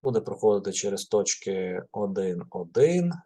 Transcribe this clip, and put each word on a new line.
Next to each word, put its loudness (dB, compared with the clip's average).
буде 0
проходити 2
через -4
точки -2
один, -4
один, 2